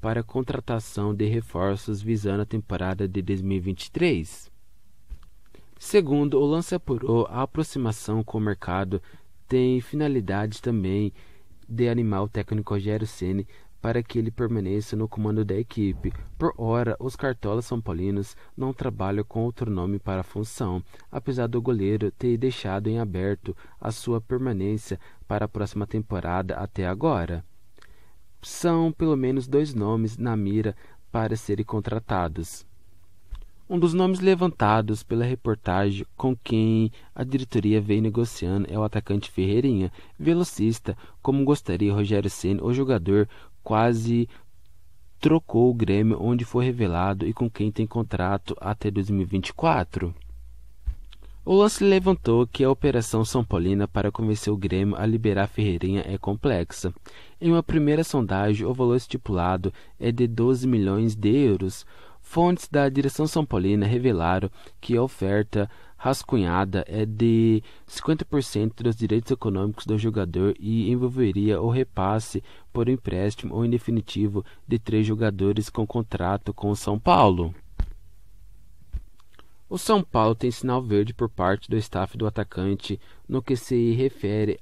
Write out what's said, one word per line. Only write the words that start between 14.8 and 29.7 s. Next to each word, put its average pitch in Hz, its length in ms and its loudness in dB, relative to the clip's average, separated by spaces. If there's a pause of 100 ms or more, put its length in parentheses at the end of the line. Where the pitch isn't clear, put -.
no 107 140 -2
comando 107 360 0
da 101 120 -2
equipe. 104 560 -2 (260)
Por 160 180 0
ora, 117 440 0
os 127 160 -6
cartolas 120 480 -2
são 120 160 -4
paulinos 98 560 -2 (200)
não 131 160 -4
trabalham 104 520 -4
com 113 180 -4
outro 117 260 -4
nome 98 300 -2
para 95 220 -4
a 90 40 -6
função, 104 560 -4 (300)
apesar 123 380 -4
do 120 120 -2
goleiro 107 520 0
ter 120 260 0
deixado 107 480 -2
em 113 140 -2
aberto 98 560 -4 (240)
a - 100 -6
sua 117 300 -2
permanência 107 800 -2 (260)
para 104 200 0
a - 20 -6
próxima 104 360 -4
temporada 92 680 -2
até 95 320 -4
agora. 90 580 -2 (960)
São 165 520 0
pelo 156 240 2
menos 131 320 0
dois 143 260 2